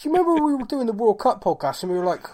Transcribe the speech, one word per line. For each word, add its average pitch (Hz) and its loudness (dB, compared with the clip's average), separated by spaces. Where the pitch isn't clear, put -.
you 302 -4
remember 339 4
we 294 2
were 262 -4
doing 262 -4
the 226 0
World 208 2
Cup - 0
podcast 156 -2
and 180 -4
we 180 -2
were 180 -2
like, 175 -2